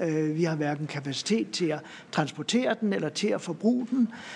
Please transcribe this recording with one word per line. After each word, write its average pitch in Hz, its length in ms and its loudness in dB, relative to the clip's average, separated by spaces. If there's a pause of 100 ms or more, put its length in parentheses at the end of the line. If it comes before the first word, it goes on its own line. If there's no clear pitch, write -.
Øh, 156 340 2
vi 170 80 2
har 160 120 2
hverken 147 320 0
kapacitet 151 640 -2
til 180 140 -2
at 151 140 0 (320)
transportere 214 680 2
den 208 120 2
eller 165 160 0
til - 180 -2
at 202 140 0
forbruge 226 480 0
den. 247 180 4 (280)